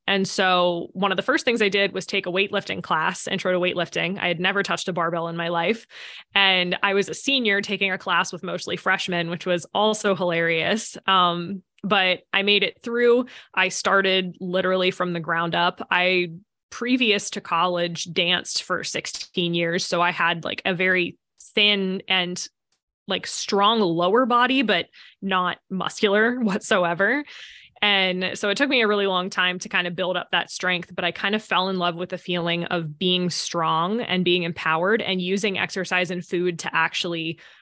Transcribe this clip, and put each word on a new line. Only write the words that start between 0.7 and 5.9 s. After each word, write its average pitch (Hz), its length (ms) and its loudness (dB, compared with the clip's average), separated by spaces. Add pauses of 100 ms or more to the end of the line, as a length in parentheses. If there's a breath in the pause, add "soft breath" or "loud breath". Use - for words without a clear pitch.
one 190 180 -2
of 185 40 -2
the 196 80 -2
first 285 220 0
things 233 160 0
I 202 80 4
did 196 240 2
was 185 120 -6
take 196 220 -4
a 180 40 -4
weightlifting 196 520 -2
class, 170 440 -2
intro 190 260 -2
to 180 60 0
weightlifting. 175 600 -2
I 180 80 -2
had 170 120 -2
never 190 240 0
touched 175 260 -4
a 180 40 -6
barbell 170 340 -2
in 170 100 -6
my 170 100 -4
life. 175 400 -2 (480 loud breath)